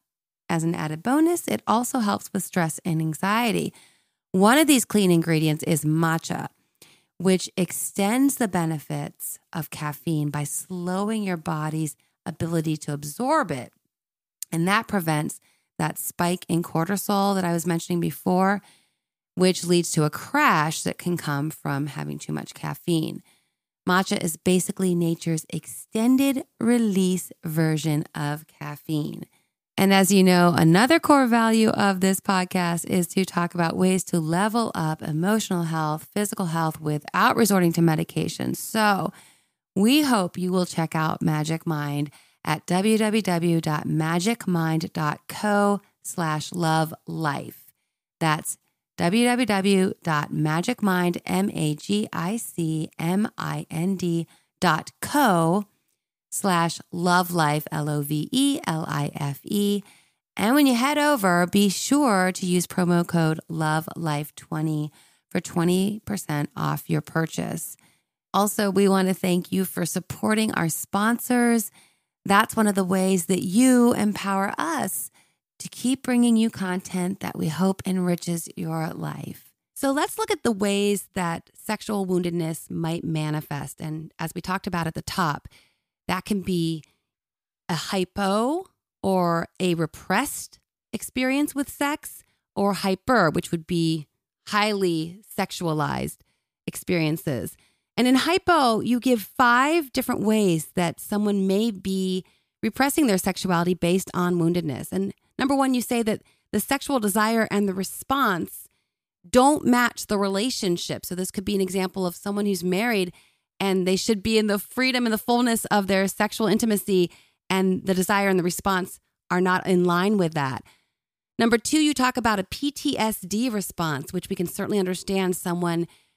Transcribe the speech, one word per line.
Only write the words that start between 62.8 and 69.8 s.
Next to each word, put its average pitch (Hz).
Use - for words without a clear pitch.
code 160
love 160
life 151
twenty 156
for 180
twenty 185
percent 156
off 151
your 156
purchase. -
Also, 202
we 196
want 190
to 190
thank 180
you 185
for 180